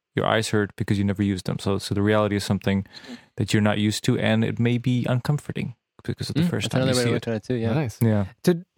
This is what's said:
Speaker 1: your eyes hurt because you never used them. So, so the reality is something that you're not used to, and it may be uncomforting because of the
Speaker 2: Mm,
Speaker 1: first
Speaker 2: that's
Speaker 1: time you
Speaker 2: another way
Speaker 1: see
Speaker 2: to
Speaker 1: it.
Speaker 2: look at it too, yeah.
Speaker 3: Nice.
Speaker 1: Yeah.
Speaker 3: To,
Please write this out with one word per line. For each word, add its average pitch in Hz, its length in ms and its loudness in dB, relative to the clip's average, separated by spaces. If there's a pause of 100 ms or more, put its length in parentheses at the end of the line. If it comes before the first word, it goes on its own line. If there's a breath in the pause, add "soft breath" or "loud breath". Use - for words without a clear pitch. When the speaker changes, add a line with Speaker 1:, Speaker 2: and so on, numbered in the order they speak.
(160)
Speaker 1:
your - 100 2
eyes 110 240 2
hurt 104 260 0
because 98 220 -2
you 101 60 0
never 101 180 0
used 98 240 -2
them. - 120 -4
So, 98 200 -2
so - 160 -6
the 101 80 0
reality 107 340 2
is 98 80 -4
something 98 400 0 (520 loud breath)
that - 180 -2
you're 107 80 4
not 104 160 2
used 104 260 0
to, 123 140 2
and 110 260 2
it 107 140 -2
may 120 200 2
be 120 280 0
uncomforting - 680 -2 (280)
because - 280 -6
of 107 40 -4
the 156 80 2
Speaker 2:
Mm, 175 80 0
Speaker 1:
first 107 200 -4
Speaker 2:
that's - 20 -10
Speaker 1:
time 123 80 2
you 131 80 2
Speaker 2:
another 127 100 2
way 123 60 2
Speaker 1:
see 120 60 2
Speaker 2:
to - 0 -
Speaker 1:
it. 117 40 2
Speaker 2:
look 120 140 -4
at 117 60 0
it 110 100 -4
too, 127 100 -2
yeah. 113 200 0
Speaker 3:
Nice. 135 280 -2
Speaker 1:
Yeah. 107 220 4 (200)
Speaker 3:
To, 175 200 2 (140)